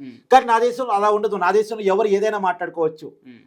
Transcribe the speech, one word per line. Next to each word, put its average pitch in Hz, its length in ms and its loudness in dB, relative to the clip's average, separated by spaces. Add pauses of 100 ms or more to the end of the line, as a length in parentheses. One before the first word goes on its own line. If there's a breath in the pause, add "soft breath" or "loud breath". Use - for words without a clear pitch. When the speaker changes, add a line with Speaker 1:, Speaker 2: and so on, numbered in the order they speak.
Speaker 1:
మ్మ్. 131 100 -16 (200)
Speaker 2:
కానీ 254 140 6
నా 233 140 2
దేశంలో 240 320 -2
అలా 208 180 2
ఉండదు, 208 260 0
నా 180 160 0
దేశంలో 214 320 0
ఎవరు 196 240 2
ఏదైనా 208 300 0
మాట్లాడుకోవచ్చు, 165 760 -4 (160)
Speaker 1:
మ్మ్. 120 200 -20